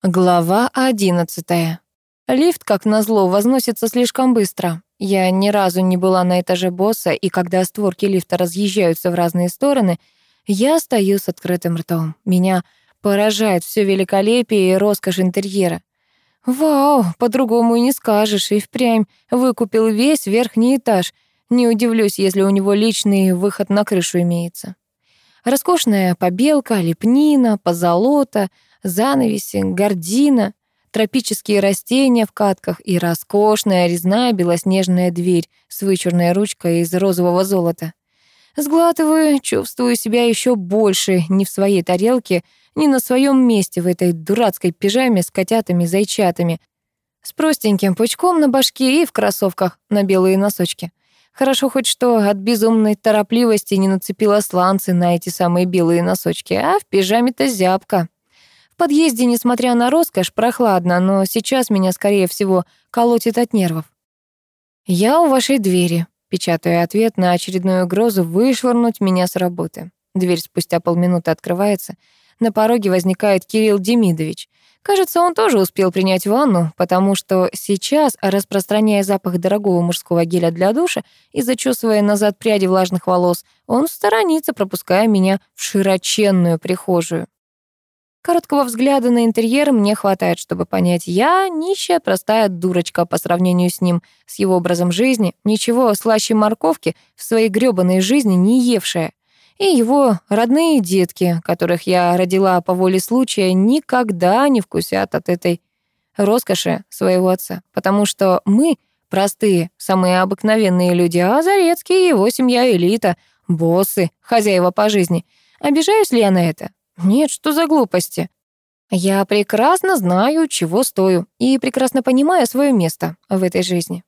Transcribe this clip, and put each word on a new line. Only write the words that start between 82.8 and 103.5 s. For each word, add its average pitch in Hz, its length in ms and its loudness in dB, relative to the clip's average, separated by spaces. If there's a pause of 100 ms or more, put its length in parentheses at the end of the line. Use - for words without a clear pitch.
волос, 180 380 0 (220)
он 254 200 0
сторонится, 370 680 -2
пропуская 190 540 -2
меня 190 340 2 (140)
в - 80 -14
широченную 190 960 0
прихожую. 170 680 -4 (960)
Короткого 330 420 0
взгляда 247 460 0
на 240 140 2
интерьер 233 480 0
мне 208 220 2
хватает, 185 440 0
чтобы 180 260 -8
понять, 175 420 -2
я 311 420 0
нищая 349 520 -2
простая 214 480 0
дурочка 175 580 -2
по 175 100 -4
сравнению 180 540 0
с - 100 -10
ним, 175 220 0 (240)
с - 120 -18
его 185 180 0
образом 175 340 0
жизни, 220 440 0 (100)
ничего 226 500 0
слаще 220 400 0
морковки 214 640 0 (180)
в - 80 -20
своей 226 260 0
гребаной 190 520 2
жизни 214 340 2
не 208 260 4
евшая. 208 520 -2 (460)
И 403 60 -4
его 254 640 2
родные 262 520 2
детки, 175 640 -2
которых 175 380 -2
я 180 340 2
родила 185 440 2
по 180 140 -4
воле 185 260 0
случая, 220 520 -2